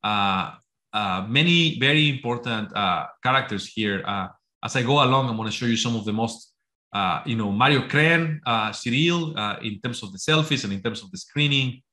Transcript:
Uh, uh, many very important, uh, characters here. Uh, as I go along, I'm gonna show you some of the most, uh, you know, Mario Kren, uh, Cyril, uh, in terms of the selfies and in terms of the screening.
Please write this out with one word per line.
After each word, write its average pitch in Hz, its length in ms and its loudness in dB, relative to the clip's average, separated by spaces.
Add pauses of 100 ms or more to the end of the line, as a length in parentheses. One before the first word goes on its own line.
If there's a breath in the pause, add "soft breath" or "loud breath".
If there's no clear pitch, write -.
Uh, 101 480 0 (400)
uh, 98 360 -2
many 165 520 4
very 147 280 4
important, 120 680 -4
uh, 90 300 0 (160)
characters 123 440 0
here. 101 400 -2
Uh, 98 220 -4 (340)
as - 140 -6
I 127 60 0
go 139 200 4
along, 131 260 4
I'm 113 80 -4
gonna 110 140 -4
show 123 160 -4
you 113 100 2
some 117 200 0
of 104 80 -4
the 107 80 -2
most, 113 400 -4 (400)
uh, 92 320 0
you 120 120 -2
know, 107 140 -2
Mario 127 380 4
Kren, 160 580 4
uh, 110 240 0
Cyril, 156 680 0
uh, 104 260 -4
in 104 180 -8
terms 123 220 -6
of 98 100 -14
the 95 60 -16
selfies 156 460 2
and 98 80 -4
in 98 100 -6
terms 110 200 -4
of 95 80 -20
the - 80 -14
screening. 139 640 -2 (100)